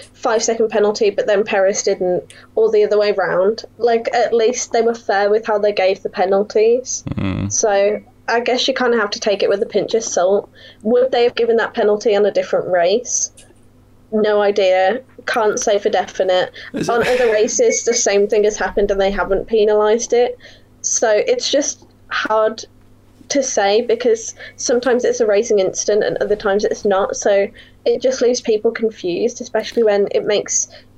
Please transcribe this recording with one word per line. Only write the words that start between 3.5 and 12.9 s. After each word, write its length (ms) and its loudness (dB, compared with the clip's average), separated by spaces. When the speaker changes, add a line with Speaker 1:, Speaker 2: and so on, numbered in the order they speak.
Speaker 1:
Like, 360 0
at 200 0
least 380 0
they 100 2
were 140 2
fair 340 0
with 160 0
how 140 0
they 140 2
gave 280 0
the 80 -6
penalties. 1000 0
Speaker 2:
Mm. 420 -4
Speaker 1:
So 480 0
I 100 0
guess 280 -2
you 60 0
kinda 240 0
have 140 0
to 80 -8
take 240 -2
it 60 2
with 120 0
a 60 -4
pinch 280 -2
of 80 0
salt. 460 0
Would 280 2
they 120 2
have 120 0
given 220 2
that 160 -2
penalty 420 2
on 100 2
a 60 0
different 400 -2
race? 600 0